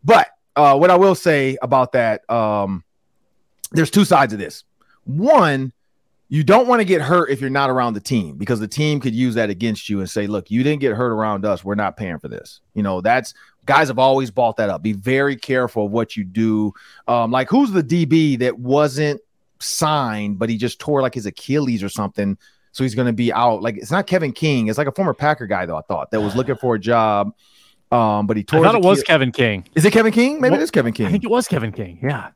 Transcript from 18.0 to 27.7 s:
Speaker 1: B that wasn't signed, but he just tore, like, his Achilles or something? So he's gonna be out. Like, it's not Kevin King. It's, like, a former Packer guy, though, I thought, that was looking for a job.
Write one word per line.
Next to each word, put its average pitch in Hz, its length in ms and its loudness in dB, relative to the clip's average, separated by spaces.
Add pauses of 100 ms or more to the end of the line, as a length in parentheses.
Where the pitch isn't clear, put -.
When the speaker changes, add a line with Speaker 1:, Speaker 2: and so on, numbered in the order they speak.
Speaker 1:
B 151 320 2
that 123 220 -2
wasn't 143 600 0 (400)
signed, 110 800 -4
but 113 100 -2
he 113 80 -4
just 117 220 -6
tore, 143 220 -2
like, 127 140 -2
his 113 100 -8
Achilles 127 580 -4
or 98 60 -6
something? 98 480 -6 (340)
So - 120 -6
he's 123 120 -4
gonna 123 180 0
be 117 200 -2
out. 117 300 2
Like, 110 140 -4
it's 107 140 -14
not 175 140 -2
Kevin 165 260 -2
King. 131 360 0
It's, 110 100 -2
like, 147 100 -2
a 135 40 -4
former 180 220 -2
Packer 147 340 -2
guy, 92 180 -2
though, 82 120 -8
I 76 40 -8
thought, 78 300 -8
that 110 100 -2
was 104 140 -2
looking 127 200 -2
for 120 200 -2
a 107 40 -4
job. 107 520 0 (600)